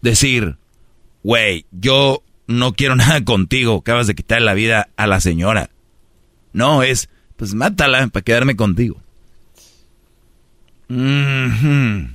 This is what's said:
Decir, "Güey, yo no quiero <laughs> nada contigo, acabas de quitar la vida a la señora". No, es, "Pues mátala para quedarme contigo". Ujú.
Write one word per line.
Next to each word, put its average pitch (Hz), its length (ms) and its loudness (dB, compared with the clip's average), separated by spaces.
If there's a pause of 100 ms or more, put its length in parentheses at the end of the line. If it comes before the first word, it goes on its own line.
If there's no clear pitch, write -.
Decir, 117 540 0 (680)
"Güey, 104 480 0
yo 135 520 0 (240)
no 123 260 0
quiero 135 220 0
<laughs> 135 240 4
nada 120 60 -6
contigo, 110 560 0
acabas 117 260 0
de 101 80 -2
quitar 113 260 -2
la 110 120 2
vida 110 420 0
a 107 120 -2
la 95 120 2
señora". 90 520 -2 (800)
No, 135 300 2
es, 127 260 -2 (260)
"Pues 101 180 -10
mátala 135 540 0
para 98 160 -6
quedarme 120 320 2
contigo". 104 460 -2 (1900)
Ujú. 131 1300 0